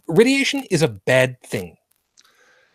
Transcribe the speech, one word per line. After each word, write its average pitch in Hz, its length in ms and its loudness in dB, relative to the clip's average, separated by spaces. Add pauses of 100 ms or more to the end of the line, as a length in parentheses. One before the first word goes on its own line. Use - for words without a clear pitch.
radiation 262 640 0
is 160 120 0
a 156 60 2
bad 127 540 -2
thing. 90 340 -10 (1000)